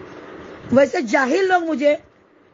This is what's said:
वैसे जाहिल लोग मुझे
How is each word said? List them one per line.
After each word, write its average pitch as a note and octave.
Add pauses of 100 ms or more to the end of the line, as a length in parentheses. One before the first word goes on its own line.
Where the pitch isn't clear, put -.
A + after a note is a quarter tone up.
(720)
वैसे C#4
जाहिल C4+
लोग F4+
मुझे D4 (560)